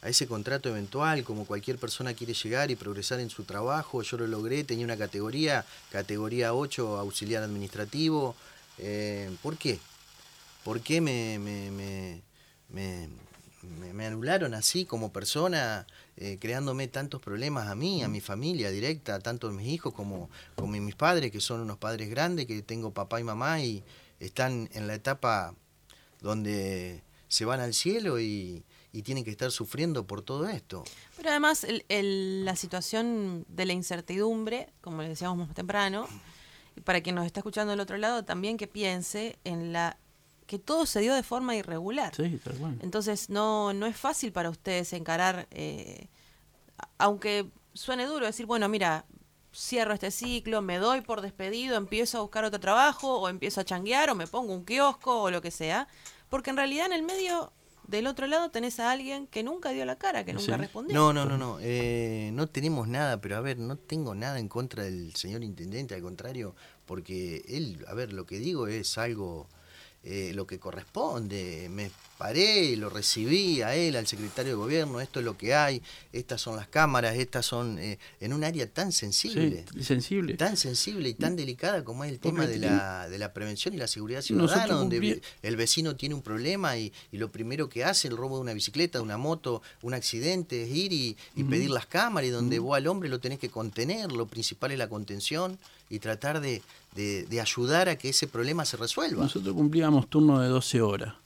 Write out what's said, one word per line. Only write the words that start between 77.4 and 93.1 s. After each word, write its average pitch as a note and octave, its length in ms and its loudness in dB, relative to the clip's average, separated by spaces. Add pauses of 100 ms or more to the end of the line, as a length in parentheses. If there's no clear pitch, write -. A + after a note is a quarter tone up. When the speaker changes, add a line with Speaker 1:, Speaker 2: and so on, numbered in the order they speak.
Speaker 1:
son", A#2+ 320 0
eh, G2 200 -4 (220)
en A2 120 -2
un D3+ 120 0
área D3+ 260 -2
tan F3 220 -2
sensible. C#3+ 800 2
Speaker 3:
Sí, - 80 -8
y - 20 -4
sensible. D3 520 2
Speaker 1:
Tan F#3+ 220 2
sensible C#3+ 520 0
y A2+ 60 -2
tan D#3+ 220 0
delicada D#3 480 0
como A#2+ 200 -6
es D3 80 -4
el B2 60 -8
Speaker 3:
Porque E3 180 2
Speaker 1:
tema D#3 100 4
de - 120 0
Speaker 3:
tiene - 80 0 (100)
Speaker 1:
la, F#2 320 0
de F#2 100 -6
la G#2 140 -4
prevención G#2+ 420 -4
y E3+ 40 -4
la A#2+ 100 -2
seguridad A2+ 300 -4
Speaker 3:
Nosotros F3 280 6
Speaker 1:
ciudadana, - 280 6
donde - 260 4
Speaker 3:
cumpli- G#3 220 2 (200)
Speaker 1:
el A2 140 -2
vecino C#3+ 400 2
tiene C#3+ 180 -4
un C3+ 80 -6
problema C3+ 540 0
y, G#2+ 160 -4 (180)
y G2 80 -10
lo A2 140 -4
primero B2 360 -4
que B2 160 -4
hace, F3+ 240 4
el A#2 80 -4
robo C3 200 -4
de C3 60 -2
una A#2+ 120 -4
bicicleta, C3 440 0
de A2+ 60 0
una G#2+ 140 -2
moto, C3+ 440 0 (200)
un B2 120 -4
accidente, B2+ 680 0
es A#2 80 -6
ir F#3 220 0
y, B2 240 0 (180)
y C#3 80 0
Speaker 3:
Ujú. C3+ 80 2
Speaker 1:
pedir - 200 4
las B2 160 2
cámaras, F3+ 420 2
y - 20 2
donde A#2+ 300 2
Speaker 3:
Ujú. B2 80 -2
Speaker 1:
vos C#3+ 80 4
al C#3 100 4
hombre F3+ 220 0
lo B2+ 100 -2